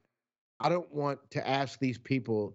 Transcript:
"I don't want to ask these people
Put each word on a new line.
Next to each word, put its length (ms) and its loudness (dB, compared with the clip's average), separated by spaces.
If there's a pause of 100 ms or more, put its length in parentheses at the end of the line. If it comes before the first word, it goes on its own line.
(600)
"I 100 4
don't 220 0
want 280 -2 (120)
to 160 -2
ask 320 0
these 200 0
people 560 0